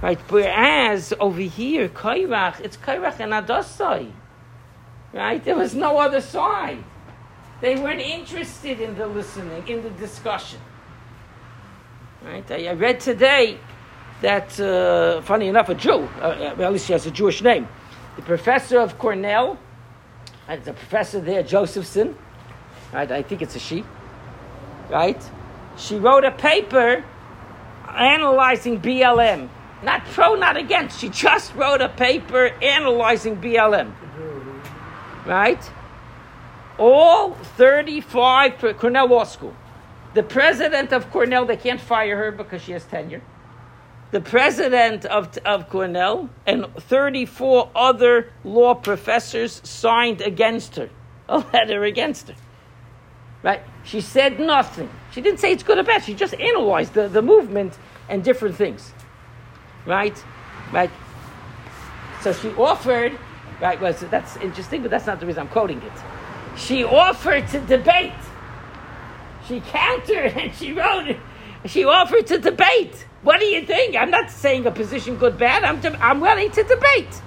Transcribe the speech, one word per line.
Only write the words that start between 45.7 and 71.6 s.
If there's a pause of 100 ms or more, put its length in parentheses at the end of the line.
and
thirty-four
other (120)
law
professors
signed
against
her, (400)
a (140)
letter
against
her. (1080)
Right? (220)
She
said
nothing. (220)
She
didn't
say
it's
good
or
bad.
She
just
analyzed
the,
the
movement (320)
and
different
things. (960)
Right? (520)
Right? (1300)
So
she
offered, (440)
right,
well,
so
that's
interesting,
but
that's
not
the
reason
I'm
quoting
it. (640)
She
offered
to
debate. (1300)
She
countered
and
she
wrote
it. (460)